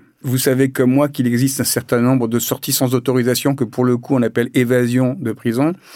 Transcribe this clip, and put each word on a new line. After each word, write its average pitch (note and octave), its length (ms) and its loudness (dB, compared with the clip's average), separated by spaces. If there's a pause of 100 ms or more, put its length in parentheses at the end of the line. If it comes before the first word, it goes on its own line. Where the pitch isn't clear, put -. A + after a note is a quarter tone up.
(220)
Vous C3 160 0
savez C3+ 340 2
comme C3 180 2
moi C#3 180 2
qu'il C#3 200 -2
existe B2 320 0
un A#2+ 40 -2
certain A#2+ 360 -2
nombre B2 260 2
de A2+ 140 -2
sorties - 320 -6
sans C3 240 0
autorisation B2 580 0
que C3+ 80 -2
pour B2 220 -2
le B2 140 2
coup C3 180 -2
on B2 60 2
appelle A#2 320 -2
évasion B2 600 2
de A#2 160 -6
prison. B2+ 440 -2 (200)